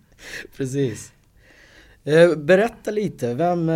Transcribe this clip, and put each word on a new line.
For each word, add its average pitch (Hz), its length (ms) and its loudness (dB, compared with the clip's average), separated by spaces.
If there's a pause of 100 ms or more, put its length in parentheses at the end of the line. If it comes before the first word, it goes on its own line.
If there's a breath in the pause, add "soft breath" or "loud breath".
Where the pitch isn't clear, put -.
<laughs> - 480 -18
Precis. 131 540 -4 (920 soft breath)
Eh, 160 340 4
berätta 190 540 0
lite, 185 420 -4
vem, 170 320 -2 (100)